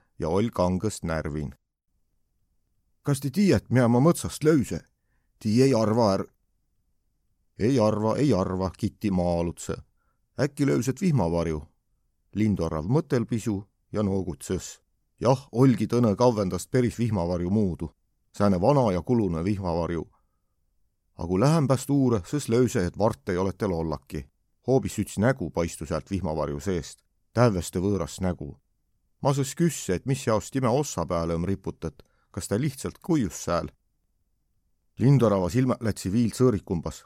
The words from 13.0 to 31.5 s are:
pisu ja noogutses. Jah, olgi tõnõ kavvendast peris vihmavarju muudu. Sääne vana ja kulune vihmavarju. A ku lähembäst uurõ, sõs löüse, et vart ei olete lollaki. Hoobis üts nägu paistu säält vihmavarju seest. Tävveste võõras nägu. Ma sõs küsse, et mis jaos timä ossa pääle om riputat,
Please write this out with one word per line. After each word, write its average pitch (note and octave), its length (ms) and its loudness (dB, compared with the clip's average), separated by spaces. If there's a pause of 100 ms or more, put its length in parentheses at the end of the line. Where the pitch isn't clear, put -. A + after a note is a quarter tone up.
pisu G#2 420 -4 (240)
ja G2+ 100 -2
noogutses. F#2+ 760 -4 (400)
Jah, C3 320 0
olgi A2+ 340 4
tõnõ A#2 300 2
kavvendast G2+ 540 2
peris B2 280 0
vihmavarju F2+ 520 -2
muudu. F#2 440 0 (380)
Sääne G2 280 2
vana B2 320 4
ja F2 100 0
kulune F#2 420 0
vihmavarju. E2+ 640 -2 (1080)
A F2 80 -6
ku F#2 140 0
lähembäst C3+ 500 2
uurõ, C3 340 2
sõs - 240 -6
löüse, A2+ 380 2
et E2+ 120 -6
vart G#2 300 -2
ei F#2 80 -2
olete F#2+ 300 -2
lollaki. D#2+ 580 -6 (420)
Hoobis A#2+ 320 0
üts G2 200 -6
nägu G#2 320 0
paistu E2+ 360 -4
säält D#2 240 -6
vihmavarju D#2 500 -4
seest. - 440 -6 (280)
Tävveste G#2 460 0
võõras F#2 420 -2
nägu. E2+ 360 -6 (640)
Ma C#3+ 120 0
sõs C#3 220 -4
küsse, - 400 -2
et E2+ 120 -6
mis C3+ 200 -4
jaos A2 240 0
timä C3 200 0
ossa A#2 360 -2
pääle E2+ 280 -2
om E2+ 100 -2
riputat, F2 580 -6 (320)